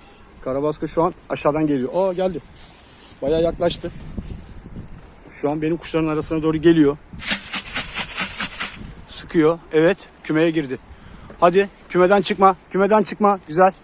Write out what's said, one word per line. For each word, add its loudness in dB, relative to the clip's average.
Karabaska -4
şu 0
an 0
aşağıdan 0
geliyor. 0
Aa, 0
geldi. -2
Bayağı 0
yaklaştı. -2
Şu -2
an -4
benim -2
kuşların -2
arasına -4
doğru 0
geliyor. 4
Sıkıyor. 0
Evet, 4
kümeye 2
girdi. -4
Hadi, 4
kümeden 4
çıkma, 4
kümeden 2
çıkma. 0
Güzel. 4